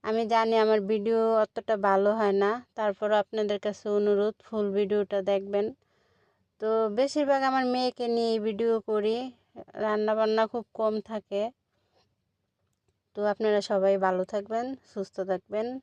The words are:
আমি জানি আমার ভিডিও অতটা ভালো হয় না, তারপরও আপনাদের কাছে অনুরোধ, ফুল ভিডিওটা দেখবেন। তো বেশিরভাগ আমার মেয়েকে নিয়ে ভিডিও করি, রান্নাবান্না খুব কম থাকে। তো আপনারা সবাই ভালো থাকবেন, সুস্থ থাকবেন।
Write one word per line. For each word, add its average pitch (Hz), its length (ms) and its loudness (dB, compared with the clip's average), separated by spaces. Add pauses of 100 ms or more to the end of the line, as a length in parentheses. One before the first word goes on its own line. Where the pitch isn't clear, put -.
আমি 220 220 -2
জানি 226 320 2
আমার 220 240 4
ভিডিও 220 380 0 (180)
অতটা 220 400 0
ভালো 196 360 4
হয় 208 240 2
না, 196 140 2 (220)
তারপরও 214 420 -2
আপনাদের 208 440 -2
কাছে 208 300 -8
অনুরোধ, 208 540 2
ফুল 214 280 -4
ভিডিওটা 202 500 0
দেখবেন। 196 440 -2 (960)
তো 214 80 -2 (240)
বেশিরভাগ 269 500 2
আমার 262 220 0
মেয়েকে 254 420 -2
নিয়ে 233 320 0
ভিডিও 220 420 -2
করি, 214 360 -2 (580)
রান্নাবান্না 214 720 0
খুব 226 260 -8
কম 220 280 -2
থাকে। 208 400 -8 (1700)
তো - 120 -6
আপনারা 208 340 2
সবাই 196 360 2
ভালো 185 280 2
থাকবেন, 220 400 -4 (220)
সুস্থ - 340 -10
থাকবেন। 196 460 -4 (160)